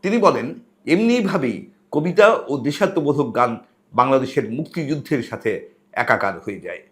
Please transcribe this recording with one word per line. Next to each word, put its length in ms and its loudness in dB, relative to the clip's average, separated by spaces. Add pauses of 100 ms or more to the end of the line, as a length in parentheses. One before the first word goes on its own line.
তিনি 220 0
বলেন, 220 2 (460)
এমনিভাবেই 640 2 (380)
কবিতা 320 4 (240)
ও 20 -2 (140)
দেশাত্মবোধক 720 0
গান 140 2 (420)
বাংলাদেশের 520 2 (120)
মুক্তিযুদ্ধের 720 -4
সাথে 220 -4 (520)
একাকার 400 0
হয়ে 220 -10
যায়। 160 -14 (100)